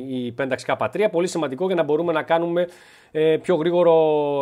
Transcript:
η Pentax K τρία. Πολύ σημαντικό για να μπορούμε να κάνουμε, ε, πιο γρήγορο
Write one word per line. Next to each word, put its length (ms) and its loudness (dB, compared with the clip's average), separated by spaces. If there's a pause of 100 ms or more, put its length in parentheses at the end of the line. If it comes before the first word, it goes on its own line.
η 300 -6
Pentax 180 -2 (100)
K 260 -2
τρία. 180 0
Πολύ 160 0
σημαντικό 400 -4
για 80 -2
να 80 2
μπορούμε 300 0
να 100 0
κάνουμε, 460 0 (420)
ε, 260 2
πιο 180 0
γρήγορο 400 4 (480)